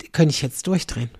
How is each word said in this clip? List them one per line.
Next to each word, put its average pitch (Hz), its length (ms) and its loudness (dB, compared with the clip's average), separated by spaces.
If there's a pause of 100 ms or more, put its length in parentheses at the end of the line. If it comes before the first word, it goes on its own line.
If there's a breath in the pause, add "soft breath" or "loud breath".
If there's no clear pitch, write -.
(140)
könnte 156 200 4
ich - 80 -6
jetzt - 260 -6
durchdrehen, 139 420 -2 (100)